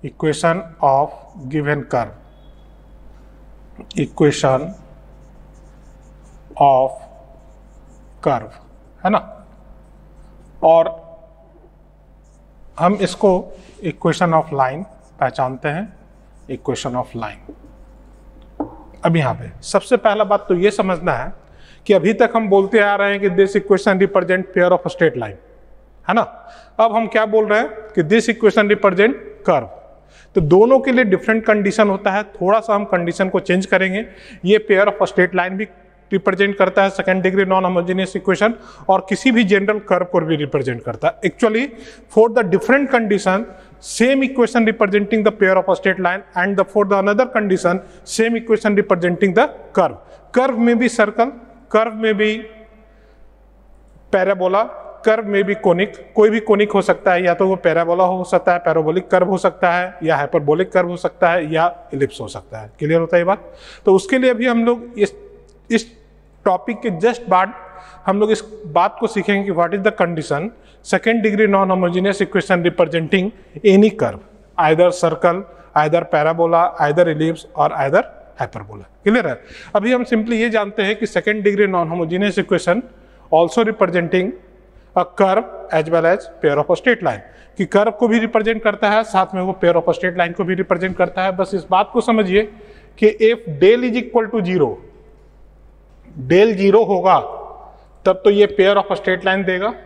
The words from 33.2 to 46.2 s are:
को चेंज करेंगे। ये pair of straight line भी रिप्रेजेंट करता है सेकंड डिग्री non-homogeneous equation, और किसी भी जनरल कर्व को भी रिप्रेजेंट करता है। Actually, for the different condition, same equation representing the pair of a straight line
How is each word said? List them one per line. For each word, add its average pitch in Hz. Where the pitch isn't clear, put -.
को 180
चेंज 185
करेंगे। 190
ये 208
pair 196
of 196
straight 180
line 185
भी 214
रिप्रेजेंट 196
करता 190
है 196
सेकंड 185
डिग्री 190
non-homogeneous 185
equation, 202
और 190
किसी 233
भी 226
जनरल 202
कर्व 180
को 180
भी 160
रिप्रेजेंट 135
करता 123
है। 180
Actually, 226
for 226
the 233
different 269
condition, 208
same 269
equation 233
representing 208
the 214
pair 190
of 190
a 185
straight 190
line 185